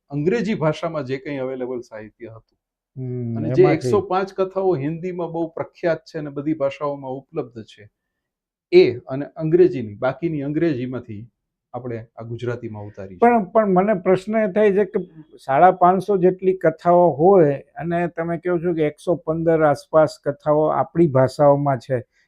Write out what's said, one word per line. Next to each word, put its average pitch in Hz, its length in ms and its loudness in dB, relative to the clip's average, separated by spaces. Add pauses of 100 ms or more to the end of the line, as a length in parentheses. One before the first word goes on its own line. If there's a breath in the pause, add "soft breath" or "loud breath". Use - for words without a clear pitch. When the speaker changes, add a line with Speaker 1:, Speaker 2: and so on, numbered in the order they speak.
Speaker 1:
અંગ્રેજી 185 440 -2
ભાષામાં 156 520 -4
જે 131 120 -6
કંઈ 143 200 -10
અવેલેબલ 131 440 -8
સાહિત્ય 110 460 -18
હતું, 110 300 -20 (400)
Speaker 2:
હમ, 123 400 -8
Speaker 1:
અને - 160 -4
જે 180 100 6
Speaker 2:
એમાંથી. 160 120 6
Speaker 1:
એકસો 156 260 2
પાંચ 190 320 -4
કથાઓ 190 420 0
હિન્દીમાં 165 560 -6
બહુ 165 160 -6
પ્રખ્યાત 165 520 -6
છે - 180 -14
અને 147 120 -10
બધી 143 240 -4
ભાષાઓમાં 139 580 -6
ઉપલબ્ધ 127 520 -12
છે, 104 260 -20 (840)
એ 151 260 6
અને 135 280 -8
અંગ્રેજીની, 156 680 0
બાકીની 139 460 -4
અંગ્રેજીમાંથી 127 880 -6 (440)
આપણે 120 420 -10
આ 113 80 -16
ગુજરાતીમાં 117 600 -10
ઉતારી 98 320 -16
છે. 87 40 -10
Speaker 2:
પણ, 233 260 2
પણ 208 280 0
મને 196 200 2
પ્રશ્ન 190 420 -2
એ 214 160 0
થાય 208 200 2
છે 196 140 0
કે 185 240 -6 (280)
સાડા 156 340 4
પાંચસો 185 460 2
જેટલી 185 400 2
કથાઓ 175 540 4
હોય 151 480 4
અને 170 480 -6
તમે 165 300 -6
કહો 175 200 -2
છો 170 160 -4
કે 160 80 -2
એકસો 151 340 -2
પંદર 160 480 0
આસપાસ 151 600 2
કથાઓ 151 380 0
આપણી 151 460 0
ભાષાઓમાં 139 720 2
છે, 123 280 -6 (220)